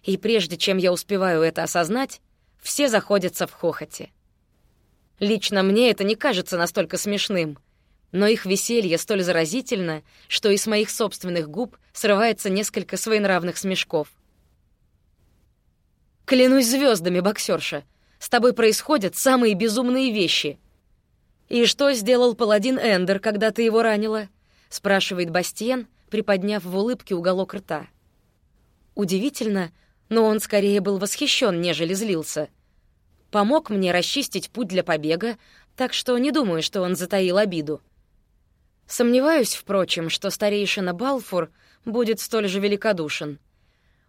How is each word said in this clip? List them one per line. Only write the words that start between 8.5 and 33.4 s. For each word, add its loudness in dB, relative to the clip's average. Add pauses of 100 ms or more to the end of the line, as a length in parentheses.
столь -2
заразительно, -2 (240)
что 0
и 4
с -2
моих 0
собственных -4
губ -8 (160)
срывается 2
несколько -4
своенравных 0
смешков. -2 (2250)
«Клянусь 6
звездами, 2
боксерша, -2 (360)
с -12
тобой 4
происходят 2
самые 4
безумные 0
вещи!» -2 (880)
«И 4
что 2
сделал 2
паладин 2
Эндер, 2
когда 0
ты -2
его 4
ранила?» 0 (400)
спрашивает -2
Бастиен, -2 (220)
приподняв -2
в -4
улыбке -2
уголок -2
рта. -10 (1080)
Удивительно, -2 (380)
но 4
он 2
скорее 2
был -2
восхищен, 0
нежели -2
злился. -4 (840)
Помог 2